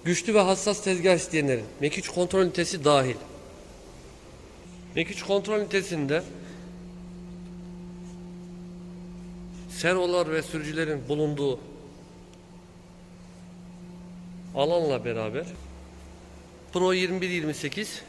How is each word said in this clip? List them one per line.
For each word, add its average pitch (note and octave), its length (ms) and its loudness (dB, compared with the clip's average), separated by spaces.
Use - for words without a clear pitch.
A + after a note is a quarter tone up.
Güçlü F3 300 2
ve G#3 60 10
hassas F#3+ 440 4
tezgah F#3 320 6
isteyenlerin C#3 500 2
mek D3+ 160 2
üç - 120 -4
kontrol F3+ 320 4
ünitesi F3 440 2
dahil. C3+ 300 8
mek E3 160 0
üç - 120 -8
kontrol G3+ 360 4
ünitesinde F3 640 2
servolar F3 640 4
ve D#3+ 100 2
sürücülerin D3+ 680 -2
bulunduğu C#3+ 500 2
alanla C#3+ 500 4
beraber A2+ 400 -2
Pro F#3 200 4
yirmi F#3 280 2
bir F#3 80 0
yirmi D#3 240 0
sekiz D#3 560 -6